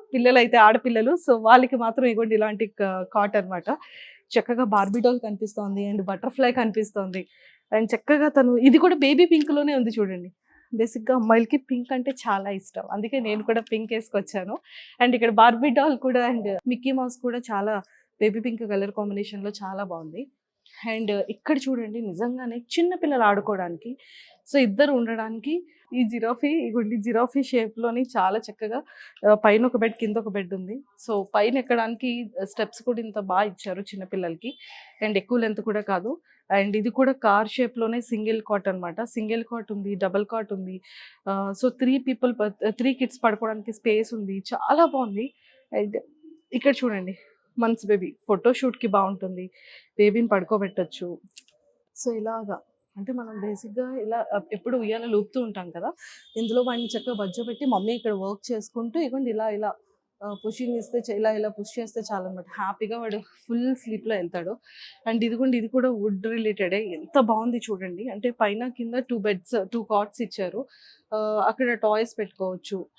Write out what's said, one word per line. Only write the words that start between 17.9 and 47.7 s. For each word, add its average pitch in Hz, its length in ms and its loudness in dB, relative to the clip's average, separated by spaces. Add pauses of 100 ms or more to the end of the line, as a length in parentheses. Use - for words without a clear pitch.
బేబీ 214 200 2
పింక్ 226 280 -4
కలర్ 202 220 -2
కాంబినేషన్‌లో 202 600 -6
చాలా 196 340 -10
బాగుంది. 170 420 -10 (680)
And 220 160 -2 (200)
ఇక్కడ - 280 -2 (100)
చూడండి, 233 320 -4
నిజంగానే 233 560 -6
చిన్న 339 380 0
పిల్లలు 294 280 0
ఆడుకోవడానికి, 202 760 0 (560)
so 285 60 4
ఇద్దరు 262 340 4
ఉండడానికి 226 760 -2 (280)
ఈ 247 100 2
జిరాఫీ, 233 440 -2
ఇగోండి 240 480 0
జిరాఫీ 240 460 0
షేప్‌లోని 233 600 -2
చాలా 208 360 0
చక్కగా, 220 440 -8 (480)
ఆ, 214 40 10
పైన 214 320 6
ఒక 247 100 2
బెడ్, 220 180 0
కింద 208 220 -4
ఒక 220 120 -4
బెడ్ 190 260 -6
ఉంది. 190 280 -10 (260)
So 202 260 -2
పైన 226 240 4
ఎక్కడానికి 240 720 -2 (120)
స్టెప్స్ 208 400 -6
కూడా 233 180 -2
ఇంత 220 180 -10
బాగా 190 240 0
ఇచ్చారు 190 380 -6
చిన్నపిల్లలకి. 190 760 -8 (480)
And 214 100 -2
ఎక్కువ 214 220 0
లెంత్ 220 220 0
కూడా 214 200 -2
కాదు. 208 380 -2 (400)
And 202 180 2
ఇది 214 140 0
కూడా 262 220 4
కార్ 214 360 2
షేప్‌లోనే 233 520 -2
సింగిల్ 220 420 -2
కాట్ 202 260 -2
అనమాట. 180 340 -4
సింగిల్ 226 420 -4
కాట్ 226 280 -10
ఉంది, 202 220 -6
డబుల్ 196 300 -2
కాట్ 214 280 -6
ఉంది. 185 280 -8 (480)
ఆ, 196 240 -2 (120)
so 254 40 2
త్రీ 254 300 2
పీపుల్ 254 420 0
ప-, 208 280 -2
త్రీ 240 240 0
కిడ్స్ 254 320 -4
పడుకోవడానికి 220 480 -2
స్పేస్ 220 420 0
ఉంది, 196 280 -8 (120)
చాలా 302 300 4
బాగుంది. 254 500 -2 (440)
And 208 200 -2 (540)
ఇక్కడ 254 220 2 (100)
చూడండి, 190 320 -4 (420)
మంత్స్ 226 280 0